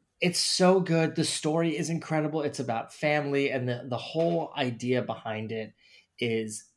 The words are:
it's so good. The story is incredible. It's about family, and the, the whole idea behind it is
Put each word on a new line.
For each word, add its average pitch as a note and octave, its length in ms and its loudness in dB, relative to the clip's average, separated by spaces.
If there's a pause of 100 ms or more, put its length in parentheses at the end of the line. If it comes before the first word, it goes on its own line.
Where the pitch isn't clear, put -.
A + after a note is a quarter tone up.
(220)
it's F3 180 2
so F#3 420 6
good. D#3+ 340 2
The D#3+ 100 2
story D#3+ 520 0
is D#3 120 -2
incredible. D#3 540 -2
It's D3 160 -2
about A#2+ 340 -4
family, C#3 580 0
and B2 180 -2
the, B2 200 -4
the A#2+ 80 -2
whole E3 600 -2
idea B2 460 0
behind A2 480 -6
it A2 220 -6 (460)
is A2+ 460 -2 (120)